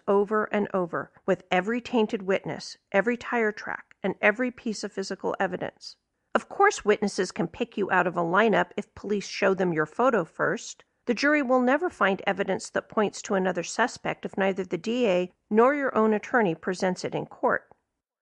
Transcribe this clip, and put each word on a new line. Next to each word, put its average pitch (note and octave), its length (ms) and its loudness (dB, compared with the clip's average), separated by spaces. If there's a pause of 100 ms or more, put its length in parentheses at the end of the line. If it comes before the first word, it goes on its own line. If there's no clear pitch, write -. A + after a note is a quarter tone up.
over G#3 380 2
and G#3 260 -2
over E3+ 400 -4 (140)
with F#3 240 0
every G#3 320 0
tainted A3 400 0
witness, - 560 -4 (120)
every G#3+ 280 2
tire A3+ 340 -2
track, - 500 -12
and F#3+ 200 0
every G#3+ 280 2
piece A3 320 -8
of G3+ 100 -8
physical F#3+ 460 -6
evidence. - 580 -6 (360)
Of - 160 0
course, - 360 2
witnesses G3+ 480 0
can E3+ 160 -4
pick - 280 -6
you G3+ 140 -2
out F3+ 160 4
of E3+ 100 -4
a F3 60 0
lineup F3+ 540 2
if - 180 -10
police G3+ 320 -6
show - 260 0
them F3+ 200 0
your D#3 140 0
photo A#3 380 2
first. - 600 -4 (220)
The A#3+ 80 2
jury D4 280 2
will B3+ 180 2
never C#4+ 300 2
find G3 340 0
evidence F#3+ 460 -2
that - 180 -6
points - 340 -2
to G#3+ 120 -4
another F#3 300 0
suspect - 600 -4
if - 140 -8
neither F#3+ 260 0
the F3 140 -6
D A3+ 300 0
A F3+ 240 0 (180)
nor A#3 240 6
your C#4 220 -2
own A3 180 4
attorney G#3 400 2
presents F#3 500 -2
it - 100 -6
in - 120 -4
court. - 380 -2 (580)